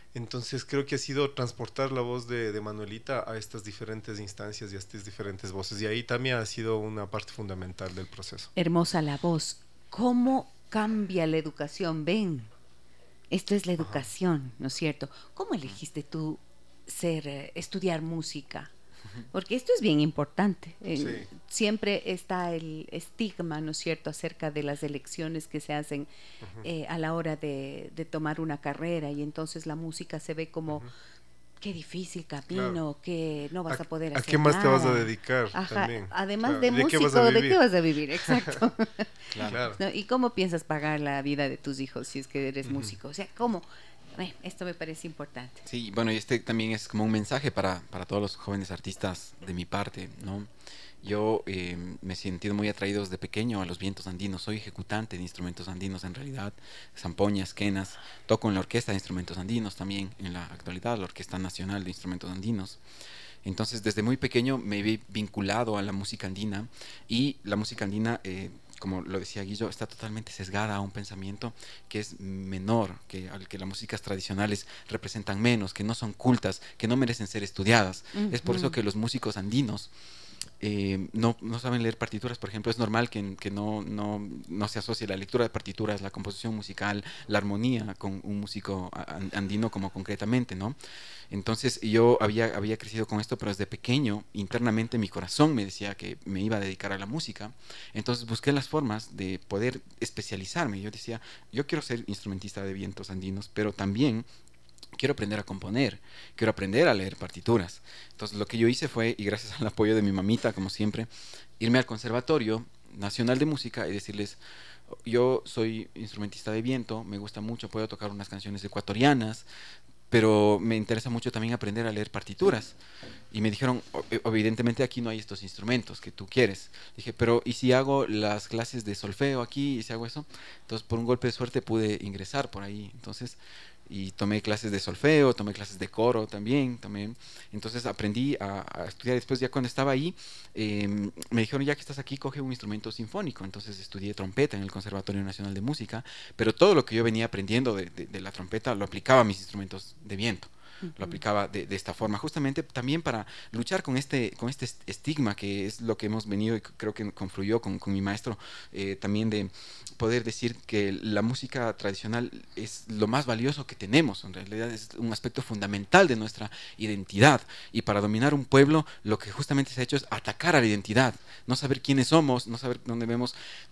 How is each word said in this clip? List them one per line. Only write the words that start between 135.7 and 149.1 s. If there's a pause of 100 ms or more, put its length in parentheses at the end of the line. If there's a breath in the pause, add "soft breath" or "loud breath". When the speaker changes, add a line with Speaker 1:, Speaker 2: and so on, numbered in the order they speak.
Speaker 3:
de
coro
también,
tomé, (400 loud breath)
entonces
aprendí
a,
a
estudiar.
Después
ya
cuando
estaba
ahí, (400 loud breath)
em, (200)
me
dijeron,
"Ya
que
estás
aquí,
coge
un
instrumento
sinfónico".
Entonces
estudié
trompeta
en
el
Conservatorio
Nacional
de
Música, (340 loud breath)
pero
todo
lo
que
yo
venía
aprendiendo
de,
de,
de
la
trompeta
lo
aplicaba